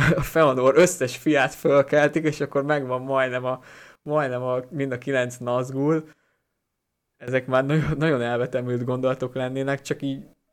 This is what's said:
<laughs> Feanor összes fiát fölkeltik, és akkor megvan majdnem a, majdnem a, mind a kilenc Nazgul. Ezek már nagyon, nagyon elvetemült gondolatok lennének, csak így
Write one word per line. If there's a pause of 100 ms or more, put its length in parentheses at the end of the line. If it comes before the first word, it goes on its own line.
<laughs>
Feanor
összes
fiát
fölkeltik,
és
akkor
megvan
majdnem
a, (420)
majdnem
a, (100)
mind
a
kilenc
Nazgul. (1080)
Ezek
már
nagyon,
nagyon
elvetemült
gondolatok
lennének,
csak
így (300)